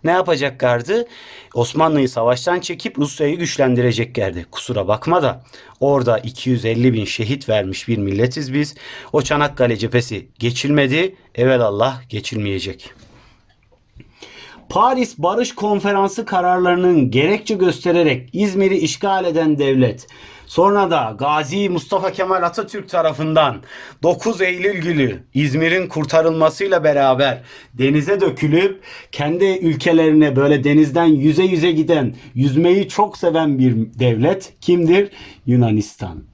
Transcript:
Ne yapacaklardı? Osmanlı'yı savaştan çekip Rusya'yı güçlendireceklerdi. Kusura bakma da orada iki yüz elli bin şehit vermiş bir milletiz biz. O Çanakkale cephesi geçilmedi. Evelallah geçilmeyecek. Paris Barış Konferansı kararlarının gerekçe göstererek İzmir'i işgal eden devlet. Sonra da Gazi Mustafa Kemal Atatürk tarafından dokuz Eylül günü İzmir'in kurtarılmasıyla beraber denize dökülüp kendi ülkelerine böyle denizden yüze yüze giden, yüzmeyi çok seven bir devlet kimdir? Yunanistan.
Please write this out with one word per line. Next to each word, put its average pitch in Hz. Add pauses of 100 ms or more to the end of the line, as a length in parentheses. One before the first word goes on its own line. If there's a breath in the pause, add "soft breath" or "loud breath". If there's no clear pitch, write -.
Ne 165
yapacaklardı? 143 (460 loud breath)
Osmanlı'yı 143
savaştan 123
çekip 175
Rusya'yı 147
güçlendireceklerdi. 117
Kusura 98
bakma 156
da 110 (360 loud breath)
orada 127
iki 117
yüz 120
elli 117
bin 110
şehit 117
vermiş 95
bir 117
milletiz 123
biz. 147 (380 loud breath)
O 151
Çanakkale 135
cephesi 110 (120)
geçilmedi. 143 (200 soft breath)
Evelallah 123
geçilmeyecek. 101 (1800 loud breath)
Paris 247
Barış 208
Konferansı 202
kararlarının 180
gerekçe 196
göstererek 170
İzmir'i 190
işgal 185
eden 156
devlet. 131 (440 loud breath)
Sonra 196
da 117
Gazi 151
Mustafa 180
Kemal 185
Atatürk 202
tarafından 156 (420 loud breath)
dokuz 180
Eylül 185
günü 139 (100)
İzmir'in 160
kurtarılmasıyla 160
beraber 139 (320 loud breath)
denize 147
dökülüp 165 (280 loud breath)
kendi 165
ülkelerine 160
böyle 143
denizden 147
yüze 156
yüze 180
giden, 156 (200 loud breath)
yüzmeyi 165
çok 208
seven 156
bir 117
devlet 127
kimdir? 175 (360 loud breath)
Yunanistan. 107 (100)